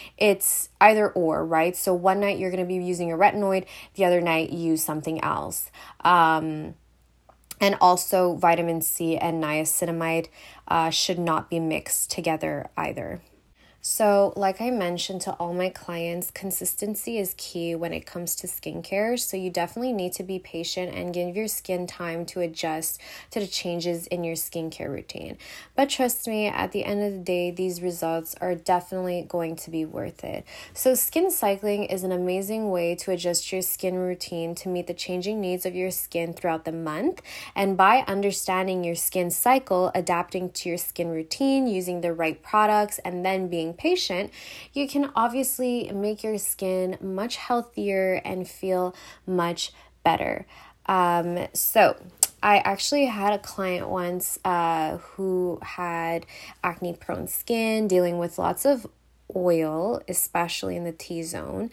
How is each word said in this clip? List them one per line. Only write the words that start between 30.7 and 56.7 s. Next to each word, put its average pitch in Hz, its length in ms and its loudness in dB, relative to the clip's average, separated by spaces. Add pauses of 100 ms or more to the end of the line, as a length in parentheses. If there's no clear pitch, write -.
So 262 220 4
skin 339 340 2
cycling 208 540 0
is 185 180 -4
an 185 80 -2
amazing 190 640 -2
way 175 240 0
to 190 160 -4
adjust 175 400 -2
your 190 100 -2
skin 185 320 -2
routine 180 640 -4
to - 120 -8
meet 175 200 -4
the 175 60 -4
changing 185 460 -4
needs 180 240 -2
of 180 120 -4
your 185 160 -2
skin 170 400 -4
throughout 165 320 -2
the 165 80 -4
month. 165 500 -2 (320)
And 196 220 0
by 196 220 8 (100)
understanding 190 760 0
your 170 140 -2
skin 175 340 0
cycle, 220 640 4
adapting 180 560 0
to - 180 -8
your 175 100 -2
skin 170 320 -4
routine, 262 580 2
using 180 320 -2
the 170 120 0
right 160 300 -2
products, 214 640 4
and 180 200 -4
then 190 220 0
being 170 300 -2
patient, 311 560 0 (400)
you 277 160 -2
can 285 260 0
obviously 247 800 0
make 208 300 -2
your 214 160 -2
skin 185 600 -2
much 190 380 -4
healthier 202 880 0
and 185 240 -6
feel 180 460 -2 (320)
much 175 440 0 (320)
better. - 440 0 (400)
Um, 175 640 2
so - 420 6 (480)
I 202 180 6
actually 277 440 2
had 208 300 0
a 202 40 -2
client 185 520 -4
once, 180 560 -4
uh, 165 500 2
who 180 640 -2
had 170 640 -4 (400)
acne-prone 175 640 -4